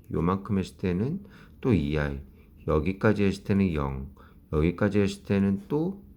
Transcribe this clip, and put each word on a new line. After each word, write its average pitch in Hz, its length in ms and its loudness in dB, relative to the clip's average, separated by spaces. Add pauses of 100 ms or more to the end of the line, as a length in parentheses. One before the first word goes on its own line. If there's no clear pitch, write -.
(140)
요만큼 95 460 0
했을 - 180 -4
때는 104 480 -2 (360)
또 131 120 2
이 76 260 2
아이, 71 220 -2 (460)
여기까지 95 580 2
했을 95 200 0
때는 98 300 2
영, 67 360 -4 (420)
여기까지 87 460 2
했을 98 260 0
때는 98 440 0
또 160 360 -4 (120)